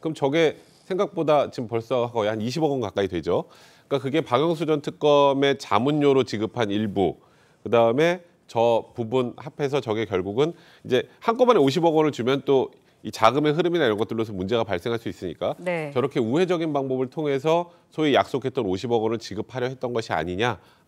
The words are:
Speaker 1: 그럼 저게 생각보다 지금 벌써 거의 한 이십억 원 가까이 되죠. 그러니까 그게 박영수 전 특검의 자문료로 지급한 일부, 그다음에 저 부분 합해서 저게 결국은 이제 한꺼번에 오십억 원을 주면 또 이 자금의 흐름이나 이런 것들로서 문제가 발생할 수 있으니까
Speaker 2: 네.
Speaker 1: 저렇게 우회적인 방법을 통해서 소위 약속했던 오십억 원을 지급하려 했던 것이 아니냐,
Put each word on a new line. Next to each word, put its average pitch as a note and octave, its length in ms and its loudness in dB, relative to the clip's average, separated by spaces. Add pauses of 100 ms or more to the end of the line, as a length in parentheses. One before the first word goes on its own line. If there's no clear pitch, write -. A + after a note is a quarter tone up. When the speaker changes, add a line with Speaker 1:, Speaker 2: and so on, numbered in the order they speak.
Speaker 1:
그럼 D#3+ 140 -6
저게 D3 420 2 (300)
생각보다 E3 640 0
지금 A#2+ 160 -8
벌써 A#2 420 -2
거의 A2 180 0
한 A2 120 -2
이십억 C#3 320 -2
원 C3+ 80 -2
가까이 G2 260 -2
되죠. F2+ 380 -2 (420)
그러니까 C#3 160 -2
그게 C3+ 180 -2
박영수 D3+ 460 0
전 D3+ 140 0
특검의 C#3+ 800 2
자문료로 C3+ 680 2
지급한 A2 460 -4
일부, G2 460 0 (460)
그다음에 A#2+ 600 2 (260)
저 A#2 460 0
부분 A#2+ 420 -2
합해서 C#3 440 -4
저게 A2 240 -2
결국은 G#2 480 -2 (320)
이제 A#2 240 0 (120)
한꺼번에 A#3 400 4
오십억 D3+ 340 2
원을 D#3 160 4
주면 C3 340 -2
또 C3+ 260 2 (320)
이 G#2+ 80 -8
자금의 C#3+ 440 4
흐름이나 E3+ 320 0
이런 G#2+ 100 2
것들로서 A2 360 -4
문제가 G2+ 300 -2
발생할 G#2 360 -4
수 A2 100 -8
있으니까 F#2 500 -6
Speaker 2:
네. E3+ 360 -6
Speaker 1:
저렇게 C3 260 -2
우회적인 D#3+ 520 0
방법을 C3 360 -2
통해서 D#3 600 -2 (200)
소위 D3+ 240 0
약속했던 A2+ 520 0
오십억 G#2+ 360 -2
원을 A2 160 -2
지급하려 A2+ 500 -8
했던 B2+ 260 -8
것이 A#2 180 -4
아니냐, F2+ 460 -2 (300)